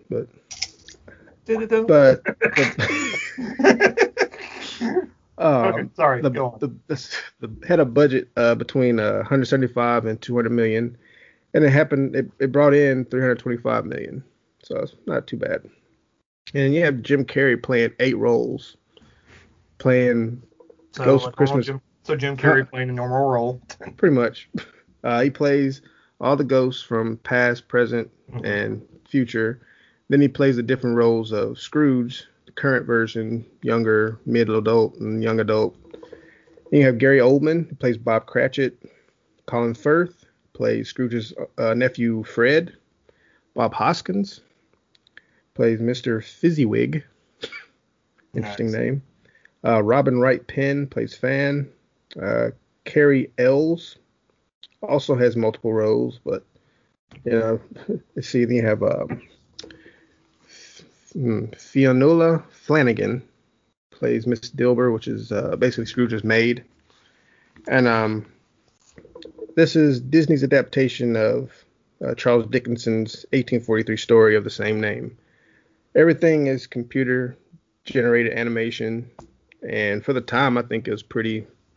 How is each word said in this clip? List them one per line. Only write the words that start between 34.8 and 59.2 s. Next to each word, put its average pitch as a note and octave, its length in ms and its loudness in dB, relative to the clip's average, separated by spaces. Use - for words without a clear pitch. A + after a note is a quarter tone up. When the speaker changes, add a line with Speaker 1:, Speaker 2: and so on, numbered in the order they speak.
Speaker 1:
and A2 240 -6
young A2+ 180 0
adult. G#2+ 360 0
Then D3 80 6
you C#3 80 8
have A#2+ 100 2
Gary C3+ 220 6
Oldman, C#3+ 500 4
who C#3 60 -14
plays A#2+ 240 -2
Bob A#2 260 0
Cratchit. B2+ 520 -2
Colin A#2 300 -2
Firth E3+ 500 -2
plays A2+ 360 -2
Scrooge's, A#2 440 -6
uh, A2+ 160 0
nephew A#2 480 0
Fred. C3+ 500 0
Bob A#2 220 -2
Hoskins F3 680 -4
plays A2+ 260 0
Mister A#2 420 -2
Fezziwig. C#3 840 0
Interesting A2+ 380 -6
Speaker 2:
Nice. A2 40 -6
Speaker 1:
name. B2 280 -4
Uh, A2+ 200 2
Robin B2+ 360 2
Wright B2+ 280 2
Penn C#3 400 -4
plays A2+ 280 -8
Fan. C#3 540 -2
Uh, A#2 300 -2
Carrie C#3 520 2
Ells D3+ 600 0
also C#3+ 340 -2
has B2 200 2
multiple A2+ 380 -2
roles, A#2 500 0
but, - 200 -6
you A#2+ 80 -6
know, A2+ 280 0
<laughs> - 120 -6
let's B2 120 -10
see. B2 180 0
Then A#2+ 120 0
you A2+ 80 0
have, G#2+ 180 0
um, - 380 -4